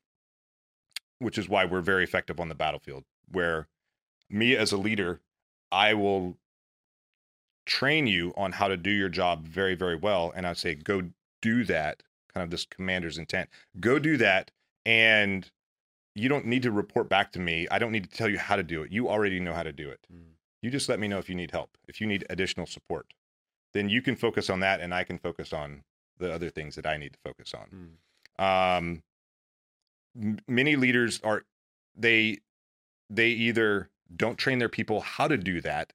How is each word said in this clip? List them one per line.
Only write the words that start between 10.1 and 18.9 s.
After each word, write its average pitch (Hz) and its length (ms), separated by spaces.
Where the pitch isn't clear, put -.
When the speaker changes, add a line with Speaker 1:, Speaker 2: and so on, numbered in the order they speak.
Speaker 1:
And 90 120
I 87 80
say, 85 200
"Go 90 360
do 113 240
that," 80 380
kind 92 100
of 85 80
this 85 140
commander's 90 540
intent. 82 300
"Go 117 200
do 151 180
that, 98 340
and 107 640
you 110 140
don't 139 180
need 123 160
to 123 100
report 101 360
back 98 240
to - 60
me. 85 320
I 98 80
don't 110 140
need 107 180
to - 60
tell 113 120
you 98 100
how 101 180
to 98 80
do 80 180
it. 69 80